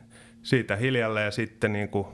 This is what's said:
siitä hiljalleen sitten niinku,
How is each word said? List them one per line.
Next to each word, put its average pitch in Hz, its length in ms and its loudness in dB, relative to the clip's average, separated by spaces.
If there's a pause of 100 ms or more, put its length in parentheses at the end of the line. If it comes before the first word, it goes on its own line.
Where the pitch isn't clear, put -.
(420)
siitä 107 340 0
hiljalleen 110 560 0
sitten 110 400 -2
niinku, 101 420 -2